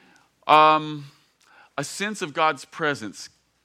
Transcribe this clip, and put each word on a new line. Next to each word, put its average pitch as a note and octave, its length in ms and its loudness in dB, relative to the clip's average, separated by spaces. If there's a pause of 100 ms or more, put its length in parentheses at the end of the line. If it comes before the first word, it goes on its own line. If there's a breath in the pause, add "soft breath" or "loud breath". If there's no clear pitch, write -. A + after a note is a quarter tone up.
(460 soft breath)
um, D#3 580 4 (720 soft breath)
a C#3+ 80 -6
sense G3+ 380 -8
of D3+ 100 -6
God's D#3 320 0
presence B2+ 640 -8 (360)